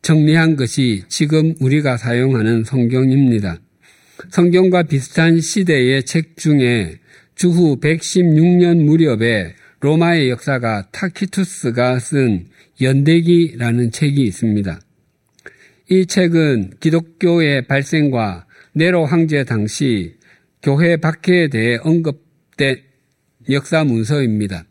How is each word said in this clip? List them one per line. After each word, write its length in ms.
정리한 540
것이 520
지금 520
우리가 360
사용하는 680
성경입니다. 960
성경과 520
비슷한 580
시대의 640
책 320
중에 600
주후 460
백십육 640
년 260
무렵에 680
로마의 500
역사가 600
타키투스가 1040
쓴 480
연대기라는 1080
책이 320
있습니다. 580
이 160
책은 760
기독교의 840
발생과 800
네로 320
황제 380
당시 720
교회 340
박해에 520
대해 340
언급된 960
역사 340
문서입니다. 840